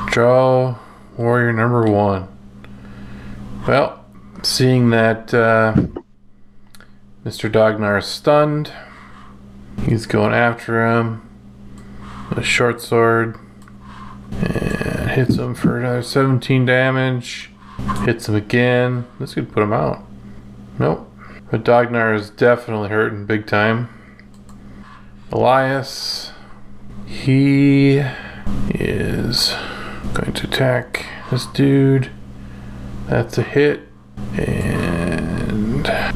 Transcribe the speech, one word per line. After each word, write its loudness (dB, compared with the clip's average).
Draw 4
warrior 2
number 4
one. 2
Well, 2
seeing 4
that, 2
uh, 4
Mister -6
Dognar 4
is -4
stunned, 2
he's 0
going 2
after 2
him 0
with -4
a -2
short 0
sword 2
and -2
hits 0
him -4
for -2
another -2
seventeen 2
damage. 0
Hits 0
him 2
again. 2
This -8
could -6
put 2
him 0
out. -2
Nope. -2
But -2
Dognar 4
is -4
definitely 0
hurting -2
big -2
time. 0
Elias, 0
he 4
is -2
going -2
to -6
attack -2
this -2
dude. 4
That's -2
a 2
hit. 2
And -2